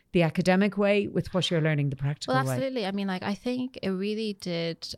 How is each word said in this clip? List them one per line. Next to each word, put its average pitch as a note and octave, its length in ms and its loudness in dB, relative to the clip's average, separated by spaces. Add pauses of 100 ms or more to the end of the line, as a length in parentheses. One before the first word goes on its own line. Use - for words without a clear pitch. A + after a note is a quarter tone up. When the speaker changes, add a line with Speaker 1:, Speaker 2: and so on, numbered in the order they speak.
(120)
Speaker 1:
the E3+ 100 6
academic F#3 560 4
way G#3 300 2
with - 260 -2
what F3+ 160 0
you're E3 120 2
learning D3 280 2
the C3+ 60 -6
practical D3 380 -2
Speaker 2:
Well, C4 100 4
Speaker 1:
way. C3 80 0
Speaker 2:
absolutely. B3 340 -2
I F#3+ 60 -2
mean, G3 140 -2
like, F#3 160 -2
I G3+ 120 -2
think B3+ 480 -6
it F#3+ 80 -2
really G#3 440 -2
did, E3 640 -6